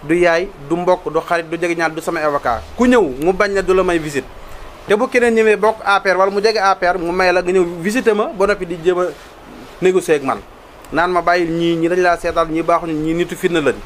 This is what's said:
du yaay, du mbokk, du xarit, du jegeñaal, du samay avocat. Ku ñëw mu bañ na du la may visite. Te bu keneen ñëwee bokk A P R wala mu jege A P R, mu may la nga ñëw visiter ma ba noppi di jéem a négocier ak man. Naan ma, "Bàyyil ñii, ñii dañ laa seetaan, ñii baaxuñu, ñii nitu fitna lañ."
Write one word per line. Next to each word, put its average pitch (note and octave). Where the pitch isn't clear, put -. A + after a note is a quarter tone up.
du D3+
yaay, F3
du D#3+
mbokk, F3+
du D#3+
xarit, E3+
du E3
jegeñaal, E3
du D#3
samay E3+
avocat. C#3+
Ku A#3+
ñëw B3
mu F3+
bañ G3
na G3
du F3+
la F#3+
may F3
visite. D3
Te G3+
bu A#3+
keneen A#3+
ñëwee A3
bokk G#3+
A G3
P G3
R F3+
wala F#3+
mu G3+
jege A3
A F#3+
P F#3
R, F3+
mu E3+
may F3+
la F3+
nga F3+
ñëw F#3
visiter G#3+
ma G#3+
ba G3
noppi G3+
di E3+
jéem F3+
a F3+
négocier F3
ak C3+
man. A#2+
Naan E3+
ma, F3
"Bàyyil F3
ñii, E3+
ñii E3
dañ F3+
laa F3
seetaan, E3
ñii D#3+
baaxuñu, E3
ñii D#3
nitu E3+
fitna E3+
lañ." B2+